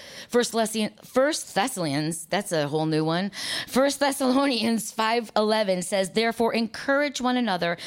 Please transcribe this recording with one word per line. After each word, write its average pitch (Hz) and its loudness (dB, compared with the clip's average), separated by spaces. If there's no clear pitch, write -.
First 240 2
Thessalon-, 214 0
First - 0
Thessalonians, 165 -2
that's 196 -2
a 151 2
whole 156 0
new 156 2
one. 175 0
First 277 2
Thessalonians 254 2
five 220 0
eleven 214 2
says, 190 0
"Therefore, 226 2
encourage 269 -2
one 247 0
another 175 0